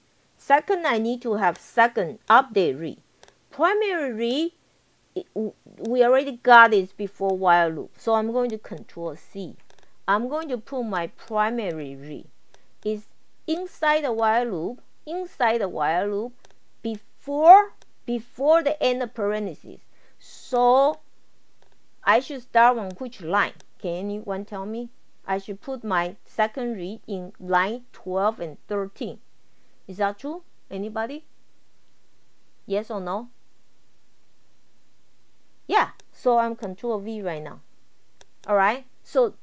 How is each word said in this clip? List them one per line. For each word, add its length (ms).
Second, 480
I 100
need 260
to 120
have 240
second 600
update 500
read. 200
Primary 640
read, 400
it, 200
w-, 200
we 240
already 400
got 280
this 220
before 440
while 320
loop. 300
So 160
I'm 180
going 180
to 80
Control 580
C. 400
I'm 200
going 220
to 80
put 260
my 240
primary 880
read. 300
It's 220
inside 560
the 80
while 320
loop, 360
inside 580
the 60
while 380
loop, 260
before, 920
before 580
the 180
end 220
of 120
parentheses. 680
So 800
I 160
should 220
start 360
on 200
which 220
line? 340
Can 140
anyone 500
tell 200
me? 260
I 120
should 220
put 220
my 320
second 520
read 320
in 320
line 420
twelve 460
and 200
thirteen. 500
Is 80
that 240
true? 220
Anybody? 540
Yes 260
or 100
no? 280
Yeah, 240
so 260
I'm 160
Control 460
V 220
right 200
now. 180
All 100
right, 300
so 400